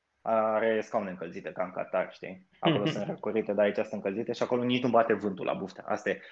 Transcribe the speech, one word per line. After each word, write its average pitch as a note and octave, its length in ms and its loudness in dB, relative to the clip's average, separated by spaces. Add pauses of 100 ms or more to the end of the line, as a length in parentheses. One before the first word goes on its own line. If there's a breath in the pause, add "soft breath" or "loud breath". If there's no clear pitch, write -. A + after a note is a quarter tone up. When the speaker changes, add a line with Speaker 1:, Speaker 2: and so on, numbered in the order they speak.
(240)
Speaker 1:
Are A2 560 2
scaune G#2 300 -2
încălzite, F2+ 420 -10
ca - 120 -2
în F2+ 60 -6
Qatar, - 420 -2
știi? - 360 -12 (120)
Acolo E3 280 2
Speaker 2:
<laughs> - 20 0
Speaker 1:
sunt G#2 140 -4
răcorite, G#2+ 480 -2
dar G#2 120 4
aici G#2 100 2
sunt - 180 -2
încălzite G#2 400 -4
și A#2 100 -2
acolo B2 200 0
nici B2 200 2
nu B2 80 2
bate A2+ 220 6
vântul G2 320 -2
la - 100 0
Buftea. - 320 -8
Asta G2+ 240 -2
e, F#2 100 -2 (120 loud breath)